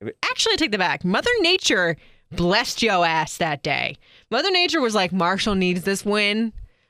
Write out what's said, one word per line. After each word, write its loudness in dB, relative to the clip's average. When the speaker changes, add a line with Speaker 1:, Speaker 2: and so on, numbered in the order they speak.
Speaker 1:
It -10
Speaker 2:
Actually, 0
I 2
take 0
that 0
back. 0
Mother 0
Nature 2
blessed 0
yo 4
ass 0
that -2
day. -2
Mother 0
Nature 2
was 0
like, 0
"Marshall 0
needs 0
this -2
win." 0
<laughs> -12